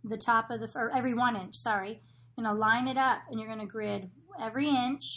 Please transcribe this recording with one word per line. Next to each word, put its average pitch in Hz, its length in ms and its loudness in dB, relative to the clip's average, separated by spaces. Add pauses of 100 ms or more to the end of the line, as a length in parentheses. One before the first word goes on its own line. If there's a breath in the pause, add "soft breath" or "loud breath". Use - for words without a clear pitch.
the 220 140 -4
top 226 320 2
of 233 100 -4
the, 214 160 -8
or 233 200 0
every 254 180 2
one 240 220 4
inch, 196 200 -8
sorry. 208 460 -2 (340 soft breath)
You're 226 100 -4
gonna 208 140 2
line 226 280 4
it 262 100 0
up 262 320 4
and 233 100 -6
you're 220 100 -8
gonna 220 180 -8
grid 202 420 -4 (320)
every 233 260 0
inch. 269 360 2 (140)